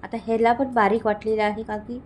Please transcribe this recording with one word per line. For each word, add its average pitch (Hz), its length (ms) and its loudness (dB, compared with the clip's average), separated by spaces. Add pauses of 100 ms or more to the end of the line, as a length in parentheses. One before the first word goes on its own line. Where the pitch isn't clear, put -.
आता 202 140 -10 (100)
ह्याला 226 260 4
पण 254 220 0
बारीक 220 320 2
वाटलेलं 214 360 0
आहे, 208 200 -2
का 214 140 -6
की 240 280 -10